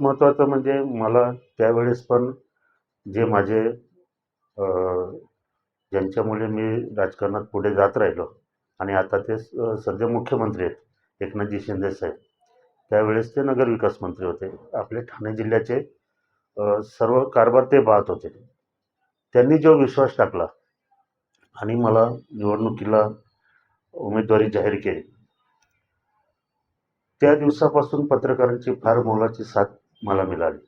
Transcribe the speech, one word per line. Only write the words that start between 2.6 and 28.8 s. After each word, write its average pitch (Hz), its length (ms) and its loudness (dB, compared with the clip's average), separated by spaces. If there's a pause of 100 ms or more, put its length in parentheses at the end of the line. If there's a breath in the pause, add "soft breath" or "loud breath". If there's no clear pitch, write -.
जे 113 100 0
माझे, 107 360 0 (1000)
अ, 98 60 -4 (1300)
ज्यांच्यामुळे 107 540 -4
मी 110 480 -4
राजकारणात 101 480 -4
पुढे 101 320 -4
जात 98 220 2
राहिलो 90 320 -2 (500)
आणि 98 140 -6
आता 95 260 0
ते 110 200 -4
स-, 110 480 -8
सध्या 107 220 -2
मुख्यमंत्री 113 560 -4
आहेत 85 120 -6 (440)
एकनाथजी 101 400 -6
शिंदे 98 300 -6
साहेब, 87 240 -8 (760)
त्यावेळेस 110 460 0
ते 143 60 0
नगरविकास 120 600 0
मंत्री 92 240 -8
होते. 95 300 -8 (160)
आपले 110 280 -8
ठाणे 110 360 -10
जिल्ह्याचे, 113 600 -2 (640)
अ, 104 260 0
सर्व 123 440 0
कारभार 120 360 4
ते 139 200 4
पाहत 107 240 6
होते. 87 200 -8 (1040)
त्यांनी 135 260 6
जो 156 200 8
विश्वास 135 380 2
टाकला 92 300 0 (1160)
आणि 110 120 -4
मला 113 340 4
निवडणुकीला 107 1000 -2 (840)
उमेदवारी 107 580 0
जाहीर 104 240 0
केली, - 280 -6 (2250)
त्या 147 140 6
दिवसापासून 147 720 0
पत्रकारांची 127 680 -2
फार 117 280 0